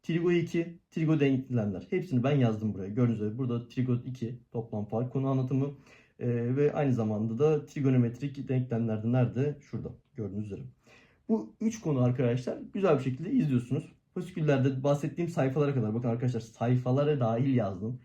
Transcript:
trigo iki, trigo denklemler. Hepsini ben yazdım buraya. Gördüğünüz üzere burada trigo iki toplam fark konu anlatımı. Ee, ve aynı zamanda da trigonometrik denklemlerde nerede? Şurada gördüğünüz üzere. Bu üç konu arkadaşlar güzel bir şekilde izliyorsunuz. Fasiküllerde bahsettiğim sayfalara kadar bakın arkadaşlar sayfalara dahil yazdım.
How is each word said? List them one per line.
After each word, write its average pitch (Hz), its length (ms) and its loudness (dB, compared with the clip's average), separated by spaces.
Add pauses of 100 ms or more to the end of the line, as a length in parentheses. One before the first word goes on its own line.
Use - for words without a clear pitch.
trigo 170 300 2
iki, 170 460 0 (120)
trigo 156 300 2
denklemler. 123 680 0
Hepsini 139 320 0
ben 143 140 2
yazdım 110 380 2
buraya. 95 140 -8
Gördüğünüz 113 320 0
üzere 104 180 -4
burada 120 300 -4
trigo 127 260 0 (120)
iki 123 320 -8 (120)
toplam 113 340 -6
fark 120 280 -4
konu 135 160 -2
anlatımı. 135 460 0 (440)
Ee, 120 380 0
ve 147 160 4
aynı 139 200 0
zamanda 110 460 0
da 151 280 2
trigonometrik 131 800 0
denklemlerde 117 640 -2
nerede? 127 480 0
Şurada 85 280 -10 (280)
gördüğünüz 104 300 -6
üzere. 98 140 -10 (680)
Bu - 320 -2
üç 220 200 -2
konu 139 200 0
arkadaşlar 123 580 0 (140)
güzel 190 260 4
bir 127 40 -2
şekilde 139 280 -4
izliyorsunuz. 156 640 0 (220)
Fasiküllerde 139 720 0
bahsettiğim 143 460 0
sayfalara 143 440 0
kadar 107 200 0
bakın 120 140 -2
arkadaşlar 120 320 0
sayfalara 127 800 0
dahil 123 340 2
yazdım. 107 500 -2